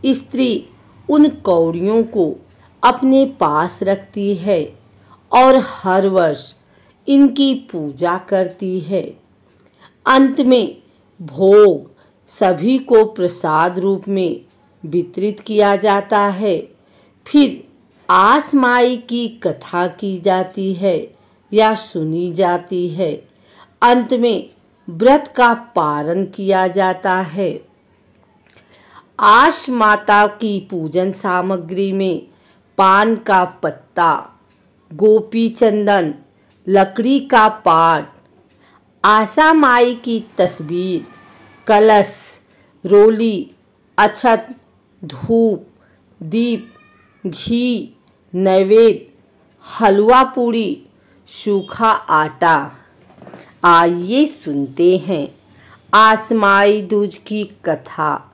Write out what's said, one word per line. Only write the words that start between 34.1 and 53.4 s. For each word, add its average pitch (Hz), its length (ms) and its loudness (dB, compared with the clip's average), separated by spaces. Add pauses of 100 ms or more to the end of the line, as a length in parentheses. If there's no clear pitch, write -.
गोपी 214 580 0
चंदन, 208 680 0 (520)
लकड़ी 202 560 0
का 220 260 2
पाट, 165 580 0 (1000)
आशा 214 480 2
माई 247 420 2
की 233 240 -6 (200)
तस्वीर, 175 680 -4 (600)
कलश, 214 480 4 (680)
रोली, 208 680 2 (480)
अक्षत, 220 480 0 (560)
धूप, 226 640 -2 (540)
दीप, 220 480 -4 (560)
घी, 233 720 -6 (380)
नैवेद्य, 190 720 4 (600)
हलवा 220 560 2 (100)
पूरी, 233 540 -4 (420)
सूखा 208 640 -2
आटा। 156 680 0 (1080)